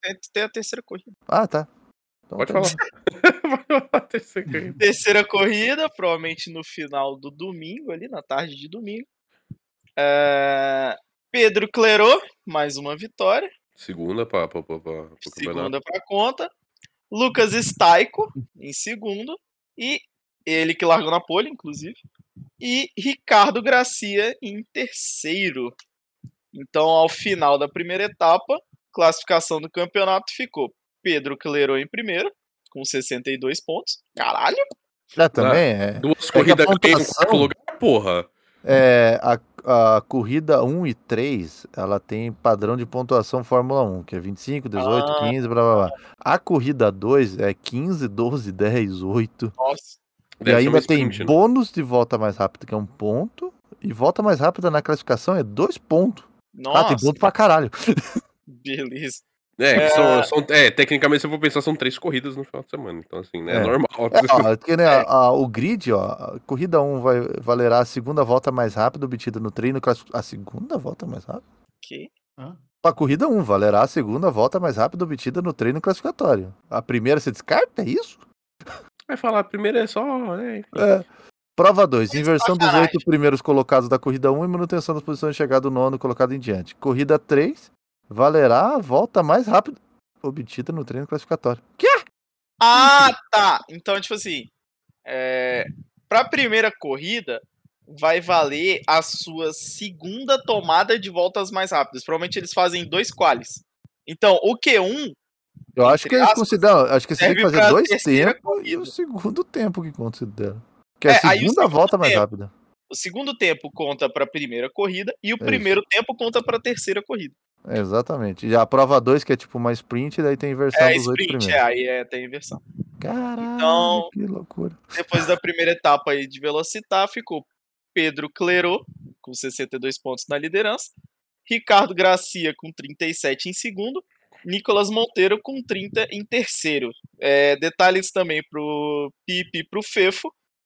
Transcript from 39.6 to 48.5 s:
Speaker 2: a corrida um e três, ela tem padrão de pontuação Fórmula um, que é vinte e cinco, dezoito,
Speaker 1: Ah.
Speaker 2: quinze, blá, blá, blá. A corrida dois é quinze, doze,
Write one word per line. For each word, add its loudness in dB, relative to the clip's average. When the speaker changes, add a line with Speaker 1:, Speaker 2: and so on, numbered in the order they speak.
Speaker 2:
a 0
corrida 0
um -2
e -2
três, -6
ela -2
tem -8
padrão 0
de -6
pontuação -2
Fórmula 0
um, -6
que -12
é -8
vinte -10
e -20
cinco, -8
dezoito, -2
Speaker 1:
Ah. -2
Speaker 2:
quinze, -4
blá, 0
blá, 4
blá. -10
A 0
corrida 0
dois 2
é 0
quinze, -6
doze, -4